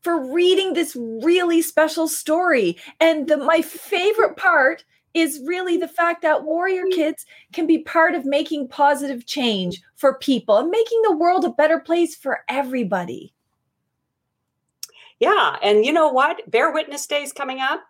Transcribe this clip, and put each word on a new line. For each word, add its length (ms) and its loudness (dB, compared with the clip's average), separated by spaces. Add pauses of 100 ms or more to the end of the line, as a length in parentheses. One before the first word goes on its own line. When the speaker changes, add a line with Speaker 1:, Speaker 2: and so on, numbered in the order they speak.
Speaker 1:
for 300 -4
reading 400 2
this 240 -4
really 680 0
special 460 0
story. 680 0 (220)
And 300 2
the, 80 4
my 260 0
favorite 760 -2
part 480 2 (300)
is 320 0
really 300 -2
the 120 -2
fact 340 -2
that 220 2
warrior 460 -2
kids 340 -2 (280)
can 140 -4
be 120 4
part 360 2
of 100 -4
making 440 -2
positive 560 0
change 560 -4 (140)
for 240 0
people 400 2
and 100 0
making 340 0
the 140 4
world 280 2
a 60 0
better 280 2
place 360 0
for 340 -6
everybody. 840 -4 (1900)
Speaker 2:
Yeah. 440 2
And 240 4
you 80 -2
know 140 4
what? 420 0
Bear 200 2
Witness 360 -6
Day 160 -2
is 100 -10
coming 280 -10
up. 300 -4